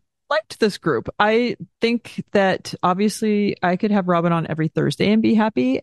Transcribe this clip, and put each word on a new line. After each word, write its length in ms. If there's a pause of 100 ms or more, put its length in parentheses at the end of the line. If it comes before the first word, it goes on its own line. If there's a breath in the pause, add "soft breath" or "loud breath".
(300)
liked 300
this 180
group. 300 (100)
I 380 (240)
think 520
that 500
obviously 800
I 140
could 140
have 180
Robin 240
on 160
every 200
Thursday 440
and 100
be 120
happy. 480